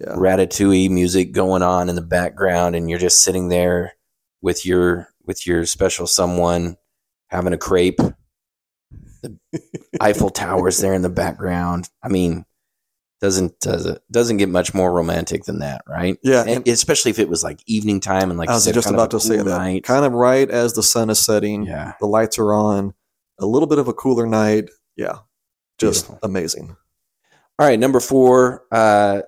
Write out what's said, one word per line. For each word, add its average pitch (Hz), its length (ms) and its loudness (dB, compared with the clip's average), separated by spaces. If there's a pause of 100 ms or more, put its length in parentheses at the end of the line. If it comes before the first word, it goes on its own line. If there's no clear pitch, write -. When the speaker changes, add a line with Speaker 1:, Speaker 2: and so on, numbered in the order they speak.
Speaker 1:
yeah. - 140 -10
Speaker 2:
Ratatouille 95 720 2
music 90 440 0
going 92 280 0
on 90 280 0
in 87 60 -4
the 87 60 -6
background, 87 720 -2
and 85 140 -4
you're 85 100 -4
just 90 220 2
sitting 92 280 -2
there 87 440 0 (480)
with 90 240 -4
your, 87 440 0 (160)
with - 200 -10
your 85 200 0
special 90 420 -4
someone 87 720 0 (500)
having 90 260 -4
a 82 40 -4
crepe. 92 420 0 (1200)
The 107 160 -16 (160)
Speaker 1:
<laughs> 160 60 -8 (400)
Speaker 2:
Eiffel 104 300 0
Tower's 92 500 -2
there 95 140 0
in 92 80 0
the 90 80 -2
background. 87 800 -4 (120)
I 120 60 -12
mean, 90 380 -2 (760)
doesn't, 92 400 -2
doesn't, - 380 -4 (120)
doesn't 117 260 0
get 98 120 0
much 90 240 -2
more 92 180 2
romantic 82 540 -2
than 80 140 -6
that, 71 280 -8
right? 87 340 -4
Speaker 1:
Yeah, 127 200 4
Speaker 2:
And 113 80 -2
Speaker 1:
and 123 180 0
Speaker 2:
especially 120 440 0
if 101 80 -4
it 92 100 2
was, 85 140 -4
like, 76 220 -10
evening 107 360 -2
time 95 280 0
and, 85 80 -4
like 82 120 -4
Speaker 1:
I 120 40 0
Speaker 2:
you - 40 2
Speaker 1:
was 104 80 2
Speaker 2:
said, 104 80 0
Speaker 1:
just 113 140 0
Speaker 2:
kind 101 80 0
of 113 40 4
Speaker 1:
about 113 140 2
Speaker 2:
a 113 40 -2
Speaker 1:
to - 80 0
say 110 120 0
Speaker 2:
cool 101 80 -2
Speaker 1:
that. 92 120 -2
Speaker 2:
night. 92 260 -4
Speaker 1:
Kind 135 220 0
of 127 80 0
right 127 360 2
as 120 240 0
the 110 100 -2
sun 113 260 0
is 110 100 0
setting, 104 440 0
Speaker 2:
Yeah. 82 360 -10
Speaker 1:
the 104 80 -2
lights 110 320 0
are 107 140 2
on, 101 400 0 (460)
a 98 60 -4
little 135 220 2
bit 147 120 2
of 127 80 -2
a 117 60 -4
cooler 117 320 0
night. 107 440 0 (260)
Yeah, - 240 -8 (600)
just - 280 0
Speaker 2:
Beautiful. - 200 -20
Speaker 1:
amazing. 87 480 -6 (800)
Speaker 2:
All 147 80 4
right, 123 140 4
number 131 220 4
four. 127 680 4
Uh, 104 580 4